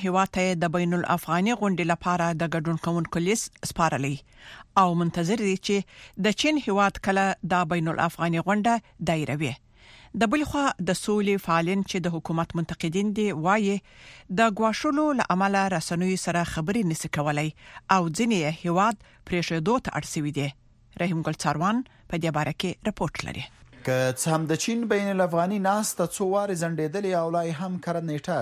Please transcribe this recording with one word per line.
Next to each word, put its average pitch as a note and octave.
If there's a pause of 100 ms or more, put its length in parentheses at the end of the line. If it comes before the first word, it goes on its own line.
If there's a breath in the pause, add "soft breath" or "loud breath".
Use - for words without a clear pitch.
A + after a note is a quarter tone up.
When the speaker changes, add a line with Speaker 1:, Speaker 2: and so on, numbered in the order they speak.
Speaker 1:
هیواد F#3+
ته F#3
یې F#3
د E3+
بین F3
الافغاني F3
غونډې F#3+
لپاره F3 (140)
د E3
ګډون E3 (100)
کوونکو E3+
لیست -
سپارلی D3 (680 loud breath)
او F3+ (120)
منتظر F3
دي F#3+ (120)
چې -
د G#3+
چین D4+
هیواد D4
کله G3 (300)
دا F3+ (100)
بین E3
الافغاني E3
غونډه G#3
دایروي. D3 (680 loud breath)
د A3+
بلې D4+
خوا C#4+ (240)
د F3+
سولې G3+
فعالین E3+
چې F3+
د E3
حکومت E3
منتقدین E3+ (120)
دي G#3
وایي G3 (600 loud breath)
د A3+
ګواښلو C#4+ (140)
له - (100)
امله G3 (120)
رسنیو F3+
سره E3+
خبرې F3
نشي -
کولای D3 (460 loud breath)
او F#3
ځینې A3+
یې D3 (100)
هیواد F#3+
پرېښودو F3
ته -
اړ -
شوي D3
دي. C#3 (520)
رحیم E3+
ګل D#3+
څاروان F3 (300 soft breath)
په E3+
دې E3
باره D3
کې F#3+
رپورټ -
لري. - (460)
Speaker 2:
که B2+ (220)
څه -
هم D#3+
د D#3+
چین A#3
بین G3+
الافغاني F#3
ناسته G3
څو F#3+
وارې G3
ځنډېدلې E3 (100)
او E3
لا E3+
یې E3 (100)
هم F#3
کره E3+
نیټه D#3